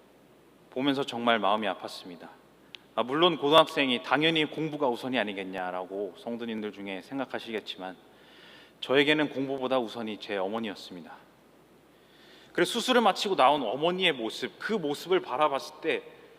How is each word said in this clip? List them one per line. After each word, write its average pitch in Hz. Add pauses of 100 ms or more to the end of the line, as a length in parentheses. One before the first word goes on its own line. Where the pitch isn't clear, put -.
(720)
보면서 135
정말 117
마음이 104
아팠습니다. 90 (680)
아, 113
물론 156
고등학생이 143
당연히 156
공부가 147
우선이 123
아니겠냐라고 95
성도님들 113
중에 98
생각하시겠지만, 110 (840)
저에게는 147
공부보다 131
우선이 110
제 104
어머니였습니다. 92 (1400)
그래서 175
수술을 240
마치고 190
나온 139
어머니의 165
모습, 117
그 -
모습을 165
바라봤을 135
때 135 (360)